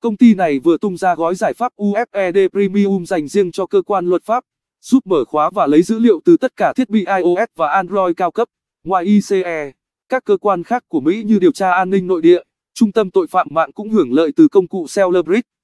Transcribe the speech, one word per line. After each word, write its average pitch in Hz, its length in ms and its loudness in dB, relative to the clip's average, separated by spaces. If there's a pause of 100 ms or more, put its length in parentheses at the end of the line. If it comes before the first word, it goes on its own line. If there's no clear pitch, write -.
Công 220 160 -4
ty 226 180 6
này 160 240 0
vừa 160 180 2
tung 185 200 -4
ra 180 180 0
gói 165 200 -2
giải 180 180 -4
pháp 240 220 -6
U 202 180 -4
F 226 180 -2
E 190 200 -4
D 180 60 0 (140)
Premium 196 540 -2
dành 165 220 -4
riêng 185 240 -2
cho 185 140 -6
cơ 190 160 0
quan 185 240 -2
luật 175 180 0
pháp, 240 200 -4 (380)
giúp - 260 2
mở 160 180 0
khóa 151 240 -2
và 185 180 -2
lấy 147 140 4
dữ 220 180 -2
liệu 226 260 2
từ 170 120 6
tất - 180 -4
cả 160 200 -2
thiết 262 140 -2
bị 214 100 0
I 190 240 -2
O 175 220 0
S - 120 -20
và 151 140 -2
Android 185 460 -2
cao 180 140 -2
cấp. 233 160 -4 (360)
Ngoài 175 220 -2
I 202 160 4
C - 100 -6 (140)
E, 156 260 -8 (380)
các 254 160 -4
cơ 202 120 0
quan 185 260 -2
khác 240 240 -4
của 156 120 -4
Mỹ 185 240 -2
như 208 160 0
điều 180 120 2
tra 185 200 -2
an 185 180 0
ninh 185 180 -2
nội 180 140 -2
địa, 170 200 4 (320)
trung 214 180 0
tâm 208 200 -2
tội 180 160 0
phạm 180 240 -2
mạng 156 200 -2
cũng 214 180 -12
hưởng 170 240 0
lợi 156 220 2
từ 156 120 6
công 185 200 2
cụ 180 180 -8 (100)
Celebrite. 185 540 0 (140)